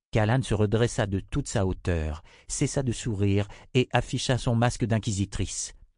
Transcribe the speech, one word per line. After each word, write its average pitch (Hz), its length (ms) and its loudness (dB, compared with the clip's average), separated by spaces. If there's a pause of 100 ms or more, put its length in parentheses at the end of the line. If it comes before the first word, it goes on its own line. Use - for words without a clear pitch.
(100)
Callan 113 320 2
se 110 100 -2
redressa 107 540 2
de 98 140 -2
toute - 260 -4
sa 104 180 0
hauteur, 82 600 -2 (240)
cessa - 340 -2
de 127 80 0
sourire 101 560 0 (280)
et 127 180 4
afficha 123 440 0
son 117 200 0
masque 120 280 2
d'inquisitrice. 101 920 -2 (220)